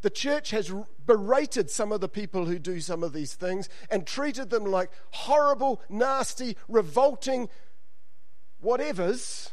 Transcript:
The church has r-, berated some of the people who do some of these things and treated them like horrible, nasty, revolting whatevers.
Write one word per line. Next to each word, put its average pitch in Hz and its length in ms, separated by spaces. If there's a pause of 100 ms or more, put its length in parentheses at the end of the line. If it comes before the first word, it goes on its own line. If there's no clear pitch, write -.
The - 80
church - 400
has 202 200
r-, 202 160 (200)
berated 233 640
some 208 200
of 208 120
the 185 80
people 190 340
who 175 140
do 175 220
some 170 220
of 160 120
these 147 200
things 185 360 (200)
and 196 160
treated 262 440
them 220 160
like 185 240 (220)
horrible, 277 760
nasty, 254 720 (100)
revolting 240 800 (1120)
whatevers. 240 920